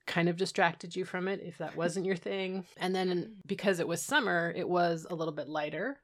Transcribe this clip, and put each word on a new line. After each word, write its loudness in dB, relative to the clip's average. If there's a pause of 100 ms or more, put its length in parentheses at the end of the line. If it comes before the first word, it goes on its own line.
kind 2
of 2
distracted 0
you -2
from -4
it -2
if -12
that -8
wasn't 0
your 2
thing. -4 (120)
And 0
then 0 (100)
because 2
it 0
was 0
summer, 2
it -2
was 4
a -4
little -2
bit -6
lighter -2